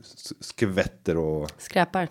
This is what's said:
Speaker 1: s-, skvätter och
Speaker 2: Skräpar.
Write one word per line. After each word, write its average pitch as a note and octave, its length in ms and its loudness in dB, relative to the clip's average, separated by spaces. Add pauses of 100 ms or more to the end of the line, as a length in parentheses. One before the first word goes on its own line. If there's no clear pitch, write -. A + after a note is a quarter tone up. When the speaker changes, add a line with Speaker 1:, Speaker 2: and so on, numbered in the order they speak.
Speaker 1:
s-, - 380 -18
skvätter - 760 0
och D#2 400 -2
Speaker 2:
Skräpar. F3+ 540 0